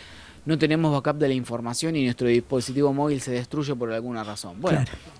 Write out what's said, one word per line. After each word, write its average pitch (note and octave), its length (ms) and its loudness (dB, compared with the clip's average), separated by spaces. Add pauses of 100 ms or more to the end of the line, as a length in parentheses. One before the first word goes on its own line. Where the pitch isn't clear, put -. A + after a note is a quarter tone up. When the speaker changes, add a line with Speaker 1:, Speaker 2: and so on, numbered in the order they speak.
(460)
Speaker 1:
no D#3 120 2
tenemos D#3 340 4
backup D3 280 0
de D3 100 4
la C3 40 2
información A#2+ 600 0
y C#3+ 80 2
nuestro B2 240 0
dispositivo B2+ 680 2
móvil C#3+ 280 0
se C3 100 -6
destruye C#3 440 -4
por A#2 180 -4
alguna A2+ 300 -6
razón. G#2 360 -10
Bueno, E3 240 2
Speaker 2:
Claro. - 140 -6 (220)